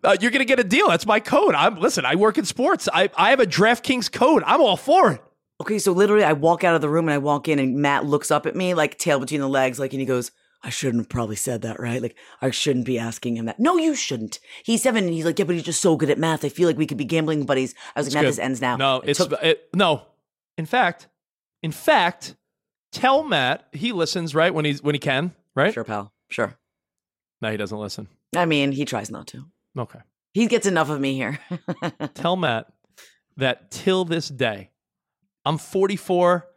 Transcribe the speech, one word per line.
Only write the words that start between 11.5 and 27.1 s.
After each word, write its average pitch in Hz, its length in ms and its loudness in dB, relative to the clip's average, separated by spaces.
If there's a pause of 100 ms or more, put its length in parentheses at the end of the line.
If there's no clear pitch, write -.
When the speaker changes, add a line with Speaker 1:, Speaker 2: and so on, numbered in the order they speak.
Speaker 2:
that, 113 160 -8
right? 120 200 -4
Like, 117 160 -8 (280)
I 131 80 0
shouldn't 120 340 0
be 123 140 -2
asking 117 380 -6
him 113 80 -6
that." 113 140 -8
"No, 330 180 4
you 311 180 0
shouldn't. - 440 -8 (240)
He's 226 200 0
seven 220 220 2
and 170 80 -2
he's 160 120 -4
like, 170 140 0
'Yeah, 190 60 2
but 175 100 -2
he's 165 80 -6
just 165 180 -4
so 165 140 4
good 143 160 0
at 131 80 0
math. 160 260 -2
I 143 40 -2
feel 175 200 0
like 139 80 0
we 156 80 0
could 147 120 -8
be 143 80 -4
gambling 156 420 -2
buddies.'" 131 260 0 (220)
I - 40 -4
was 147 60 -2
like, - 40 -6
Speaker 1:
It's 123 60 -4
Speaker 2:
"Matt, 151 100 2
Speaker 1:
good. 131 40 4
Speaker 2:
this 113 100 -4
ends 127 220 -4
now." 123 160 -2
Speaker 1:
No, 135 240 0
Speaker 2:
It - 80 -6
Speaker 1:
it's, 139 100 0
Speaker 2:
took 175 120 0 (100)
Speaker 1:
it, 160 320 0
no. 170 300 0 (560)
In 156 80 -6
fact, 233 400 -2 (560)
in 160 80 -6
fact, 185 640 0 (560)
tell 269 320 2
Matt, 147 480 -2
he 208 220 -4
listens, 165 420 -2
right, 165 180 2
when 151 120 -2
he's, 147 180 -2
when 151 100 0
he 143 60 -2
can, 151 340 -2 (220)
right? 143 180 2
Speaker 2:
Sure, 117 100 -6
pal. 104 300 -8 (160)
Sure. 113 260 -4 (840)